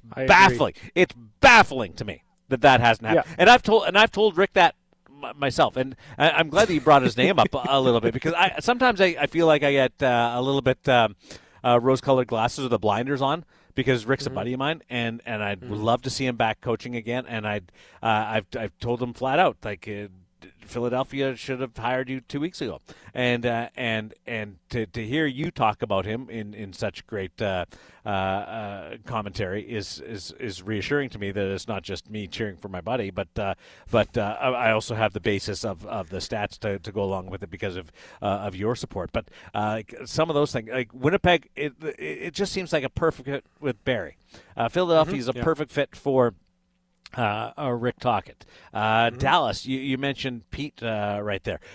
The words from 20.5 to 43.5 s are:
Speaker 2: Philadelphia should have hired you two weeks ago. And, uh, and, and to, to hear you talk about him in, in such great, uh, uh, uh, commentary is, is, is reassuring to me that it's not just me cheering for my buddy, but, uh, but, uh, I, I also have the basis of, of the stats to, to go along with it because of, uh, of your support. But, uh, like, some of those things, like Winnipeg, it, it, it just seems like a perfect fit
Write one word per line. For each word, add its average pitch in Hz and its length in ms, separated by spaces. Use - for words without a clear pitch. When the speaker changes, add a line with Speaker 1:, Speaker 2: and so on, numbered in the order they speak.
Speaker 2:
Philadelphia 127 760
should 127 260
have 123 140
hired 127 340
you 131 120
two - 180
weeks 170 220
ago. 107 180
And, 123 320
uh, 117 300
and, 110 380
and 107 300
to, 117 160
to 117 180
hear 143 220
you 143 240
talk 110 320
about 95 240
him 113 240
in, 104 240
in 101 200
such - 340
great, 98 340
uh, 92 240
uh, 110 40
uh, 98 960
commentary 101 580
is, 107 360
is, 90 400
is 92 220
reassuring 110 480
to 104 100
me 101 120
that 98 160
it's 95 200
not 95 140
just - 280
me 104 180
cheering 101 280
for 98 140
my 90 120
buddy, 107 280
but, 92 180
uh, 98 180
but, 110 260
uh, 107 240
I, 135 100
I 120 220
also 110 220
have 110 200
the 104 60
basis 101 460
of, 98 220
of 98 220
the 95 80
stats 104 420
to, 101 180
to 98 140
go 101 120
along 95 240
with 92 140
it 95 80
because 95 260
of, 87 160
uh, - 40
of 101 300
your 107 200
support. - 360
But, - 180
uh, 107 40
like, - 140
some 160 240
of 156 60
those 143 160
things, 110 180
like 123 240
Winnipeg, 165 600
it, 147 260
it, 156 180
it 156 360
just 190 180
seems 185 180
like 151 120
a 135 60
perfect 156 380
fit 139 180